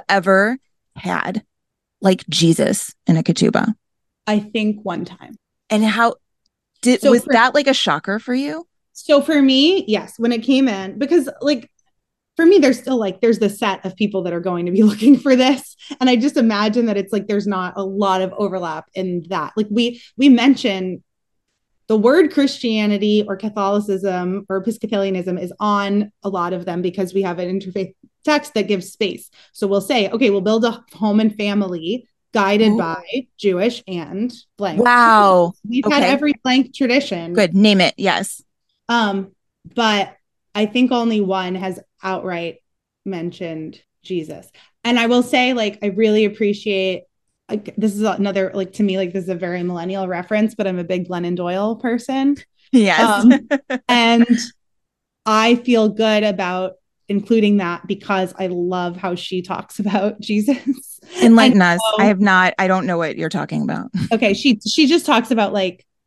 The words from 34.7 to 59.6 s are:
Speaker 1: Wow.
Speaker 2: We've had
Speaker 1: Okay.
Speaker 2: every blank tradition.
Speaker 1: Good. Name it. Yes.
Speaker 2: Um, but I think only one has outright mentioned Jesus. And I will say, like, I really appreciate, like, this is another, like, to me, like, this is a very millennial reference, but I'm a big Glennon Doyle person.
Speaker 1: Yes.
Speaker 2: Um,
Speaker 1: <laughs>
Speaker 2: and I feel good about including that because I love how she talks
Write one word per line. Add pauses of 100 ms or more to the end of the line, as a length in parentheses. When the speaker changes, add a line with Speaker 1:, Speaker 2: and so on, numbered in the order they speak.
Speaker 1:
Wow. (140)
Speaker 2:
We've
had
Speaker 1:
Okay.
Speaker 2:
every (100)
blank
tradition.
Speaker 1:
Good.
Name
it.
Yes. (480)
Speaker 2:
Um, (420)
but (380)
I
think
only
one
has (220)
outright (460)
mentioned (220)
Jesus. (360)
And
I
will
say,
like,
I
really
appreciate, (440)
like,
this
is
another,
like,
to
me,
like,
this
is
a
very
millennial
reference,
but
I'm
a
big
Glennon
Doyle
person. (340)
Speaker 1:
Yes.
Speaker 2:
Um, (180)
Speaker 1:
<laughs>
Speaker 2:
and (1000)
I
feel
good
about (340)
including
that
because
I
love
how
she
talks